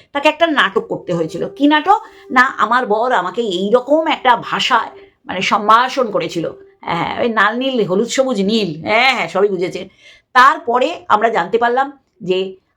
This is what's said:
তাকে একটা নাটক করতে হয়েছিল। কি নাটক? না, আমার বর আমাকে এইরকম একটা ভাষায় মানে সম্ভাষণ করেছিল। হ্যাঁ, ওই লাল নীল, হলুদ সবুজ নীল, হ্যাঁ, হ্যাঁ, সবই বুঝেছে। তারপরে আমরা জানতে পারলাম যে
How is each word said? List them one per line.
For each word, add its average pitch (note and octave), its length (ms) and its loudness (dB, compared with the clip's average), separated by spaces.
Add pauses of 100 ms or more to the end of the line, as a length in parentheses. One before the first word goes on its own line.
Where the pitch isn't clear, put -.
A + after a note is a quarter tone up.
(120)
তাকে D4 160 0
একটা D4+ 180 2
নাটক A3 340 0
করতে - 340 -8
হয়েছিল। E3+ 340 -4
কি C#4 180 0
নাটক? D4+ 340 4 (300)
না, B3 100 4
আমার B3 460 0
বর A3 260 0
আমাকে F#3 300 -2
এইরকম B3 640 0
একটা A#3+ 300 2
ভাষায় A3 540 -2 (340)
মানে F3+ 160 -8
সম্ভাষণ A3+ 680 2
করেছিল। E3+ 400 -4 (300)
হ্যাঁ, E3+ 420 -4
ওই A#3+ 60 0
লাল A3 300 0
নীল, B3+ 280 -2
হলুদ G3+ 220 0
সবুজ C4 320 0
নীল, F#3+ 400 -2
হ্যাঁ, A#3+ 340 0
হ্যাঁ, F3+ 140 -4
সবই G3 200 0
বুঝেছে। F3+ 400 -6 (440)
তারপরে C4 760 2
আমরা G#3+ 200 2
জানতে G3 300 0
পারলাম B3+ 400 0 (220)
যে F#3 360 -4 (200)